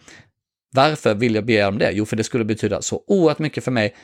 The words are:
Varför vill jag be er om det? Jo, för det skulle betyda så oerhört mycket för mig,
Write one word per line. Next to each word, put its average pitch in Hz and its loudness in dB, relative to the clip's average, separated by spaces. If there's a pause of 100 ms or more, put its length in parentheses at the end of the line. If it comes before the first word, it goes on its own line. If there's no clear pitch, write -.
(720)
Varför 139 2
vill 110 0
jag 107 -2
be 120 2
er 101 4
om 98 -2
det? - 0
Jo, 104 -2
för 113 -4
det 110 -2
skulle 113 -2
betyda 104 -2
så - -6
oerhört 170 4
mycket 151 -4
för 131 -2
mig, 107 0